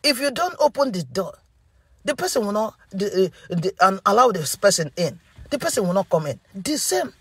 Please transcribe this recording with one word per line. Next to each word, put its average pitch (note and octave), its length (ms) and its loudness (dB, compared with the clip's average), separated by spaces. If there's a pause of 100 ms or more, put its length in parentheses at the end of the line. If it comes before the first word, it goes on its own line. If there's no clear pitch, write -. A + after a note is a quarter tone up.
If C#4+ 160 0
you C#4+ 100 0
don't E4 300 -4
open C#4+ 320 2
the F3+ 120 -4
door, D#3+ 340 -6 (640)
the D4 120 -2
person C#4+ 300 -2
will G3+ 60 -4
not, G#3+ 240 -4 (160)
the, F#3+ 400 0 (180)
uh, - 60 -4
the, F3 260 -2
and F#3+ 240 4
allow A3+ 260 6
this E3 240 -4
person E3+ 420 2
in. E3 220 -4 (300)
The C#4+ 80 -2
person B3 300 -2
will F3 60 0
not F#3+ 160 0
come D#3 180 0
in. C3+ 120 -6 (140)
The A3+ 240 -4
same. F4 440 -2